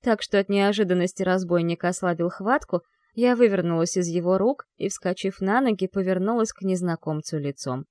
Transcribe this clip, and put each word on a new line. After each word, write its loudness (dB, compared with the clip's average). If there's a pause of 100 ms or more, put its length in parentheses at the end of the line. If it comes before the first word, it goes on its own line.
так 2
что 0
от 0
неожиданности 2
разбойник 0
ослабил -2
хватку, -2 (320)
я 2
вывернулась 2
из 0
его 2
рук 0 (100)
и, -4
вскочив -4
на 2
ноги, 0
повернулась 0
к -16
незнакомцу -4
лицом. -6